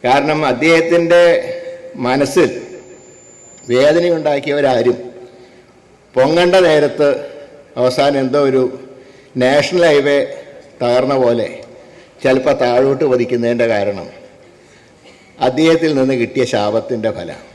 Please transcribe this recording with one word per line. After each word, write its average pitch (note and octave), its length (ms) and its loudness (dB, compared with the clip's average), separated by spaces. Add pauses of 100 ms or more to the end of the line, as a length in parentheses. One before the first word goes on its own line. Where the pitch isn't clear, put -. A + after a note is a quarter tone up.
കാരണം C#3+ 360 0 (120)
അദ്ദേഹത്തിൻ്റെ E3 680 2 (840)
മനസ്സിൽ C#3 420 2 (1200)
വേദനയുണ്ടാക്കിയവരാരും D3 1300 0 (1200)
പൊങ്ങേണ്ട E3+ 400 4 (120)
നേരത്ത് D3 400 2 (720)
അവസാനം C#3 440 0
എന്തോ C3+ 260 -2
ഒരു C3 120 2 (840)
നാഷണൽ D3 460 2
ഹൈവേ C#3+ 280 2 (640)
തകർന്ന B2+ 420 0
പോലെ A#2 240 0 (760)
ചിലപ്പോൾ C3 400 2
താഴോട്ട് C3 500 2
പതിക്കുന്നതിൻ്റെ A#2+ 600 0
കാരണം G2 340 -4 (1400)
അദ്ദേഹത്തിൽ D#3+ 520 0
നിന്ന് C3 220 0
കിട്ടിയ A#2+ 320 -2
ശാപത്തിൻ്റെ A2 640 -2
ഫലം. E2 240 -14 (140)